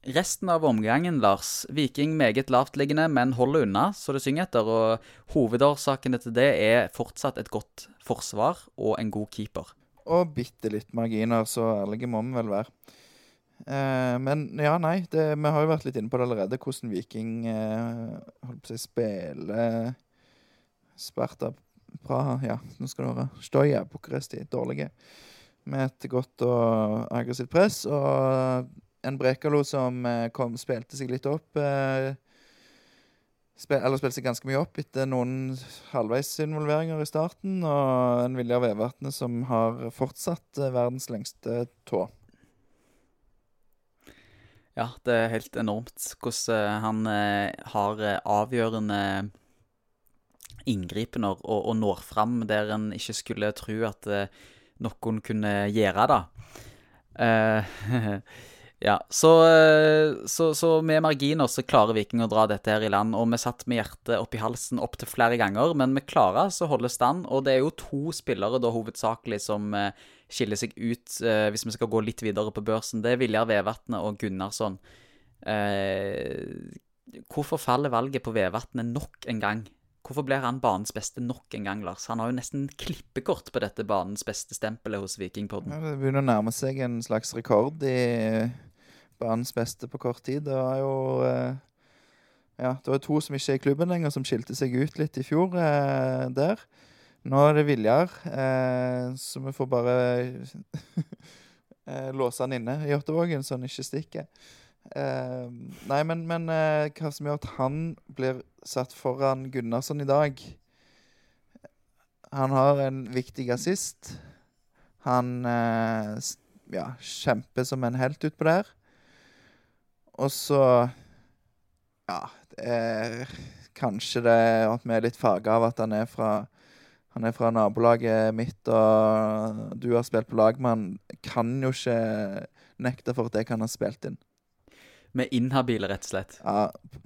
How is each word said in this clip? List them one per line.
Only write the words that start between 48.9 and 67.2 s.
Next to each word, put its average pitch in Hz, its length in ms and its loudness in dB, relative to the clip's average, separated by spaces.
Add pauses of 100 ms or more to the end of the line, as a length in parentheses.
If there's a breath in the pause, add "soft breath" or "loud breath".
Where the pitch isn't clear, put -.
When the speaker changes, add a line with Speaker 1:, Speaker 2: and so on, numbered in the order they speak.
Speaker 1:
inngripener 98 760 -4
og, - 260 -2
og 113 100 0
når 101 260 2
fram 117 440 0
der 107 240 0
en 107 220 -4
ikke - 220 -8
skulle 104 380 -4
tro 110 320 -6
at, 107 220 -6
eh, 101 220 -2 (500 soft breath)
noen 113 420 -4
kunne 104 320 -2 (160)
gjøre 104 400 4
det. 127 120 6 (960 loud breath)
Eh, 110 1040 2
<laughs> - 680 -10
ja, 101 80 4 (140)
så, 160 220 8 (100)
eh, 156 720 8 (120)
så, 160 280 2
så 165 160 2 (120)
med 156 200 4
marginer 147 480 2
så - 160 -2
klarer 113 260 6
Viking 110 300 0
å 110 80 0
dra 110 160 6
dette 104 240 0
her 107 160 2
i 101 60 0
land, 104 240 2
og 117 120 2
vi 117 140 0
satt - 240 -6
med 120 160 0
hjertet - 340 -4
opp 110 220 -4
i - 20 -4
halsen 120 400 -4
opp - 160 -6
til - 140 -10
flere 120 260 2
ganger, 113 380 2
men 131 240 2
vi - 80 -8
klarer 123 400 4
altså 175 220 -2
å 147 80 0
holde 120 120 0
stand, 143 400 0